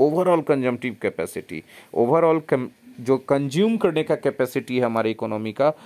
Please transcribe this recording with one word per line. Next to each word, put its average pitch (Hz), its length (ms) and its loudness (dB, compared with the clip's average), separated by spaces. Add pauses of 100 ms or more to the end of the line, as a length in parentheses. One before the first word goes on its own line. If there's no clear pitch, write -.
overall 165 500 2
consumptive 123 540 -2
capacity, 82 580 -6 (360)
overall 160 500 2
कम-, 127 200 0 (320)
जो 127 180 2
कंज्यूम 143 580 0
करने 160 260 0
का 156 120 0
कैपेसिटी 127 640 -2
है 123 60 0
हमारी 113 260 0
इकोनॉमी 110 420 -6
का, 147 200 0 (140)